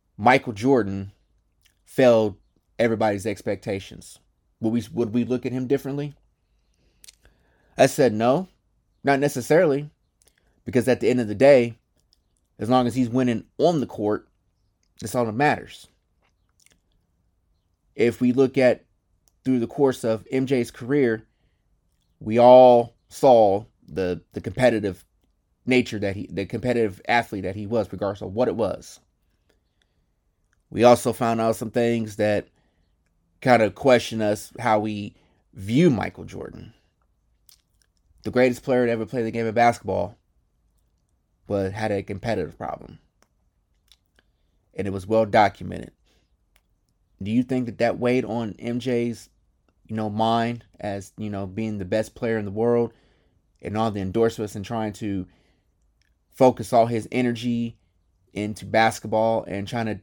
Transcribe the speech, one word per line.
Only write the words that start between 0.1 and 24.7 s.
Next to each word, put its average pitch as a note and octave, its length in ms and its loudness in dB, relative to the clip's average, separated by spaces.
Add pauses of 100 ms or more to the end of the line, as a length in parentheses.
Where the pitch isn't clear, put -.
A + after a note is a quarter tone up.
Michael B2+ 360 2
Jordan G2 600 -2 (720)
failed A2 520 2 (440)
everybody's G#2+ 460 0
expectations? G2+ 920 -8 (420)
Would A2 100 -2
we, A#2 220 -2
would A2 220 -4
we A#2+ 100 0
look B2 220 -4
at B2 60 -6
him B2+ 160 -6
differently? C#3+ 460 -4 (1600)
I C3 80 6
said C3 260 2
no, B2+ 360 0 (560)
not C#3 160 0
necessarily, C#3+ 680 0 (760)
because A#2+ 240 0
at A#2+ 100 2
the A2 100 -2
end B2 120 2
of A2 80 -4
the G#2 60 -6
day, A#2+ 420 6 (800)
as G#2+ 100 -6
long B2+ 200 2
as A#2 80 -6
he's B2+ 120 0
winning A#2+ 360 -2 (120)
on E3 220 2
the A#2+ 80 -4
court, G#2+ 420 -6 (720)
that's A2+ 140 -10
all B2 120 0
that G#2+ 60 -6
matters. C3 540 -2 (2000)
If A#2 260 0
we B2 120 2
look B2+ 260 2
at B2+ 260 2 (600)
through C3 160 0
the A#2 80 -2
course C3+ 340 0
of A2+ 280 -2
M C3 160 -2
J's B2 260 -2
career, A#2+ 520 -2 (920)
we G#2+ 200 -2
all B2 560 8 (140)
saw A2 560 4 (240)
the, F2+ 340 -4 (100)
the G2+ 80 -10
competitive G#2+ 640 0 (600)